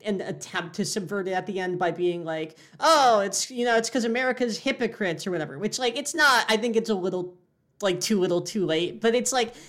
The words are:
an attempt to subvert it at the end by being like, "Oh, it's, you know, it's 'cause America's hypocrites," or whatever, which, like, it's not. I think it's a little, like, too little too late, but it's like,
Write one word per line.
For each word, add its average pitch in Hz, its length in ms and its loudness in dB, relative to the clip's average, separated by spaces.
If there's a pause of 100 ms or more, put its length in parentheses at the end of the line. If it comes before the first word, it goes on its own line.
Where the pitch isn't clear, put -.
an 202 160 -2
attempt 170 560 -8
to 202 80 -2
subvert 196 420 -4
it 190 60 -4
at 185 140 -2
the 196 120 -6
end 180 220 -4
by 175 100 2
being 175 340 -2
like, 160 320 -6 (220)
"Oh, 269 420 6
it's, - 300 -2
you 240 140 -2
know, 240 120 4
it's 226 140 0
'cause 240 140 0
America's 240 540 0
hypocrites," 220 680 -4
or 190 60 -2
whatever, 147 260 -4
which, 208 220 -4
like, 247 180 -2
it's 285 160 -6
not. 285 340 6
I 220 100 4
think 226 180 0
it's 220 140 0
a 214 40 2
little, 180 400 -4 (480)
like, 190 180 0
too 214 200 2
little 175 220 2
too 180 240 -2
late, 160 340 0
but 226 140 2
it's 240 180 0
like, 240 220 0 (140)